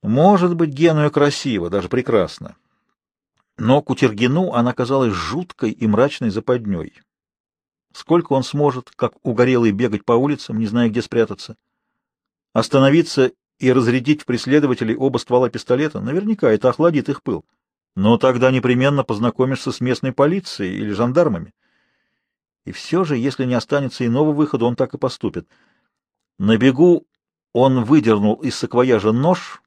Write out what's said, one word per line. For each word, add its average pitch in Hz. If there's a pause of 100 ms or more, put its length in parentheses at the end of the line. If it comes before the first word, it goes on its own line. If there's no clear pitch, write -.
Может 175
быть, 165
Генуя 151
красива, 139
даже 90
прекрасна. 117 (1000)
Но 131
Кутергину 123
она 120
казалась 127
жуткой 110
и 113
мрачной 110
западнёй. 104 (1000)
Сколько 170
он 131
сможет, 143
как 120 (100)
угорелый, 120
бегать 104
по 120
улицам, 127
не 113
зная, 113
где 110
спрятаться? - (1000)
Остановиться 139 (260)
и 127
разрядить 127
в -
преследователей 127
оба 131
ствола 123
пистолета? 127
Наверняка 160
это 110
охладит 151
их -
пыл. 92 (500)
Но 107
тогда 127
непременно 131
познакомишься 123
с -
местной 123
полицией 139
или 104
жандармами. 120 (1120)
И 98
всё 175
же, 147
если 131
не 123
останется 127
иного 147
выхода, 147
он 120
так 127
и -
поступит. 101 (920)
На 113
бегу 175 (460)
он 127
выдернул 110
из 131
саквояжа 117
нож. 156